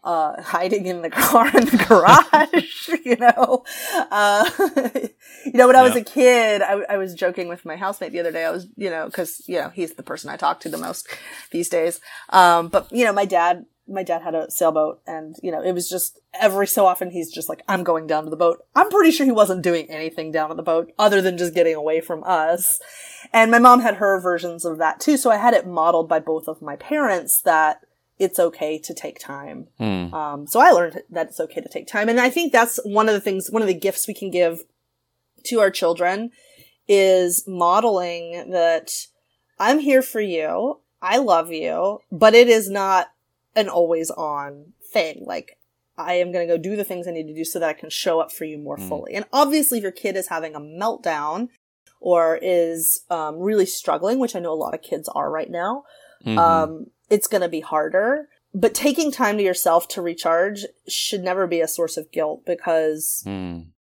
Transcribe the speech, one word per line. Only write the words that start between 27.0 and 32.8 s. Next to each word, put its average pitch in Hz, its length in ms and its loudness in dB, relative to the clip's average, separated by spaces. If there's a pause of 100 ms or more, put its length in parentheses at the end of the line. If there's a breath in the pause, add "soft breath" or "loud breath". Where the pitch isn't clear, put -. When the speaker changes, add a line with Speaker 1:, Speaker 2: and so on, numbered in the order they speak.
Speaker 1:
that 156 380 2 (380)
it's 190 200 -2
okay 160 400 -2
to 165 160 -12
take - 240 -14
time. 143 480 -16 (120)
Speaker 2:
Hmm. 92 360 -4
Speaker 1:
Um, 147 320 -10
so - 140 0
I 240 100 8
learned 175 400 2
that 165 200 -6
it's - 100 -14
okay - 200 -8
to - 80 -18
take - 200 -14
time. 214 200 -2
And 233 120 2
I 254 100 2
think 330 220 -4
that's 233 320 2